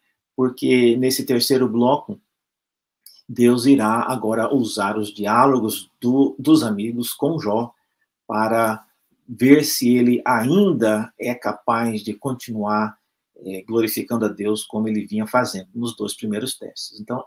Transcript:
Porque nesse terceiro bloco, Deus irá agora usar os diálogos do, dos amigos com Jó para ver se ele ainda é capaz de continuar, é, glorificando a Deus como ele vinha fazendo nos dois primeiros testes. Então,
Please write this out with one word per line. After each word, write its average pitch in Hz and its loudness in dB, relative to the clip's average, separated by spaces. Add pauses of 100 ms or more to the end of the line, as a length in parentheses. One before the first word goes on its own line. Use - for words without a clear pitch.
(360)
Porque 127 2
nesse 131 0
terceiro 127 0
bloco, 120 0 (1120)
Deus 120 4
irá 117 4
agora 113 -2
usar 107 -2
os 107 -6
diálogos 113 0 (120)
do, 131 2
dos 147 4
amigos 117 -4
com 151 -2
Jó 110 -2 (540)
para 110 -2 (400)
ver 135 6
se 123 0
ele 120 2
ainda 120 2
é 120 -6
capaz 113 -4
de 107 -8
continuar, 107 -6 (400)
é, 95 -12
glorificando 113 -2
a - 0
Deus 104 -4
como 110 -4
ele 107 -4
vinha 107 -4
fazendo 110 -4
nos 120 -6
dois 104 -8
primeiros 107 -8
testes. - -16
Então, 123 -8